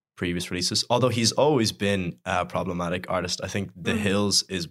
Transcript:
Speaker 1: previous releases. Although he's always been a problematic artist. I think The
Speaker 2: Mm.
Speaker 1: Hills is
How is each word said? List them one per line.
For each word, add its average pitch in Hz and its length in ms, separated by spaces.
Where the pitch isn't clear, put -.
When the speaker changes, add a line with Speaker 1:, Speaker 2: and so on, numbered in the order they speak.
Speaker 1:
previous 87 340
releases. 90 380
Although 120 200
he's 113 240
always 127 380
been 98 540
a 90 200
problematic 87 640
artist. 90 320
I 95 60
think 98 280
The 90 180
Speaker 2:
Mm. 98 60
Speaker 1:
Hills 101 500
is 87 220